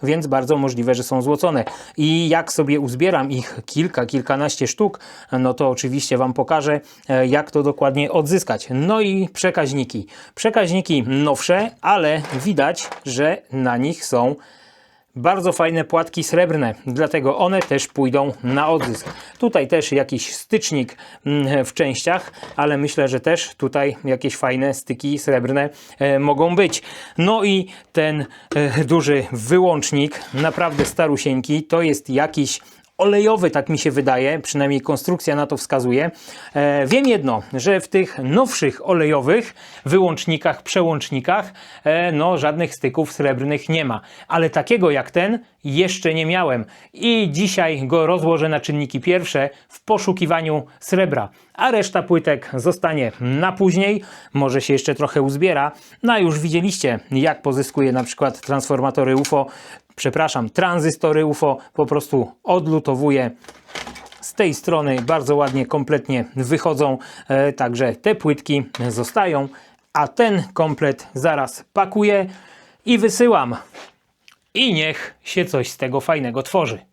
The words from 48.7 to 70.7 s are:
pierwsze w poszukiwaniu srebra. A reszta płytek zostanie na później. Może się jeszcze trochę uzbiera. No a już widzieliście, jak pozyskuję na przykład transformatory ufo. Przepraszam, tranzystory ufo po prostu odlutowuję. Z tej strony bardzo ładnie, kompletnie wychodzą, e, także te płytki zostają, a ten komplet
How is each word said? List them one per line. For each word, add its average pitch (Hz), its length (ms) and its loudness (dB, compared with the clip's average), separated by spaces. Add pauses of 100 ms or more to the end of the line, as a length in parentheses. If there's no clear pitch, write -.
pierwsze 151 500 0 (200)
w - 140 -20
poszukiwaniu 165 840 0 (140)
srebra. 147 500 0 (240)
A 254 180 0
reszta 208 320 0
płytek 156 500 0
zostanie 143 580 -2 (100)
na 139 300 0
później. 190 500 2 (320)
Może 139 280 0
się 139 120 0
jeszcze 135 220 0
trochę 147 260 0
uzbiera. 143 500 0 (320)
No 233 100 4
a 220 60 2
już 160 200 2
widzieliście, 165 600 0 (120)
jak 143 300 0
pozyskuję 135 500 0
na 127 120 0
przykład 131 380 -4
transformatory 135 760 0
ufo. 139 320 0 (500)
Przepraszam, 139 520 -2
tranzystory 160 760 2
ufo 147 320 0 (160)
po 151 120 2
prostu 143 460 0 (120)
odlutowuję. 147 880 2 (880)
Z - 120 -14
tej 175 200 2
strony 143 480 0
bardzo 143 340 0
ładnie, 135 300 0
kompletnie 135 600 -2 (100)
wychodzą, 135 640 0 (300)
e, 139 260 2
także 127 420 0
te 208 200 0
płytki 143 500 -2 (240)
zostają, 139 580 -2 (460)
a 147 140 0
ten 208 360 2 (100)
komplet 151 600 0